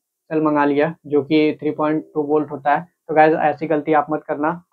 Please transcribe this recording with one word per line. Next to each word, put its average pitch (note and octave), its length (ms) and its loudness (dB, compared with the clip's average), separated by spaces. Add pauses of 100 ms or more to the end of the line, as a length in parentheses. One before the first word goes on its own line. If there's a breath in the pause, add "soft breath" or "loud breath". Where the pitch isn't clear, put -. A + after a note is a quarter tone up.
(240)
सेल D#3+ 180 -4
मंगा D3 240 2
लिया, D3 300 0 (100)
जो C#3+ 180 0
कि D3+ 380 2
थ्री D3 100 -2
पॉइंट D3+ 420 -4
टू D3+ 80 -2
वोल्ट D3 300 -2
होता C#3+ 240 -2
है। E3+ 120 -4 (200)
तो D#3 80 -4
guys, D#3 180 6
ऐसी D3+ 340 -2
गलती D#3 260 0
आप D3 160 2
मत D3+ 180 -4
करना। D#3 460 -4